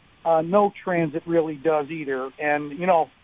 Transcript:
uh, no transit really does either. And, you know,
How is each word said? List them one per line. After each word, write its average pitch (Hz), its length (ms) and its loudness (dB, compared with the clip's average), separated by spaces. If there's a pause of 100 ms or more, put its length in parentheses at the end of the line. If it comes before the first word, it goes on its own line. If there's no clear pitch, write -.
(240)
uh, 165 160 4
no 196 320 2 (100)
transit 165 440 -2
really 160 300 0
does 147 340 0
either. 135 480 -6
And, 147 400 -2
you 175 80 -6
know, 165 240 2 (140)